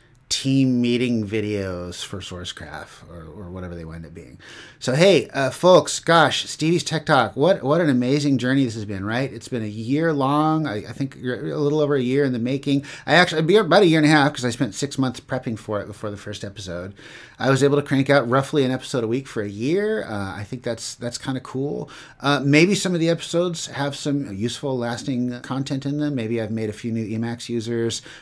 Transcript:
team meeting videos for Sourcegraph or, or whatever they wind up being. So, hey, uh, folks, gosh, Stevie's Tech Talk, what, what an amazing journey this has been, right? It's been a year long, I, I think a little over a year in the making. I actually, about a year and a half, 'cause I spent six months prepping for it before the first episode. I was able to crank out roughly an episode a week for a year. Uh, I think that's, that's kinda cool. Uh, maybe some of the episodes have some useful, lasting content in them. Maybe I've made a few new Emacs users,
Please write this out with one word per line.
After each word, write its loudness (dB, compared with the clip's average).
team 2
meeting 0
videos -4
for -10
Sourcegraph -14
or, -16
or -16
whatever -10
they -10
wind -12
up -18
being. -18
So, -2
hey, 6
uh, -2
folks, 4
gosh, 4
Stevie's 0
Tech -4
Talk, 4
what, 2
what 2
an 2
amazing 2
journey 2
this -4
has -8
been, -6
right? -2
It's -16
been -4
a -4
year -2
long, 2
I, -4
I -10
think -6
a -16
little -2
over 2
a 2
year 2
in 0
the -2
making. 0
I 2
actually, 6
about 6
a 8
year 6
and 6
a 6
half, 6
'cause -6
I 0
spent -2
six -6
months 0
prepping -6
for -4
it -8
before -10
the -8
first -10
episode. -10
I 2
was 4
able 6
to 2
crank 2
out 4
roughly 2
an 2
episode -4
a -2
week -2
for -6
a -6
year. -2
Uh, -6
I -8
think -12
that's, -8
that's -8
kinda -6
cool. -6
Uh, 0
maybe 6
some 0
of 0
the 2
episodes -2
have -4
some -4
useful, -4
lasting -4
content -6
in -4
them. -2
Maybe -2
I've -4
made -2
a -4
few -8
new -2
Emacs -6
users, -2